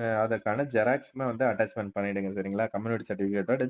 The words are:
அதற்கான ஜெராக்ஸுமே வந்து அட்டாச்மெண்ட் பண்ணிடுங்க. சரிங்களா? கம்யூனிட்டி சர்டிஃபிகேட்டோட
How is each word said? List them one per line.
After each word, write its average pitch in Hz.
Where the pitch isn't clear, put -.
அதற்கான 110
ஜெராக்ஸுமே 127
வந்து 120
அட்டாச்மெண்ட் 104
பண்ணிடுங்க. 101
சரிங்களா? 98
கம்யூனிட்டி 110
சர்டிஃபிகேட்டோட 101